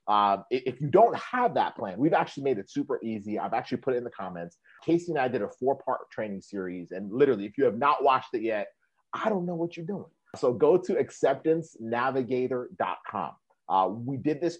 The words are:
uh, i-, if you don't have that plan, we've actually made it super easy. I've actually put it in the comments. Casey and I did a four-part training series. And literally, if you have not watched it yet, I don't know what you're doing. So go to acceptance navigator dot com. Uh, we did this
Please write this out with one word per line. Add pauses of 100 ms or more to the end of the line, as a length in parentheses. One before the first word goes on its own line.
uh, (120)
i-,
if
you
don't
have
that
plan,
we've
actually
made
it
super
easy.
I've
actually
put
it
in
the
comments. (260)
Casey
and
I
did
a (100)
four-part
training
series.
And
literally,
if
you
have
not
watched
it
yet, (440)
I
don't
know
what
you're
doing. (300)
So
go
to
acceptance
navigator
dot (100)
com. (360)
Uh,
we
did
this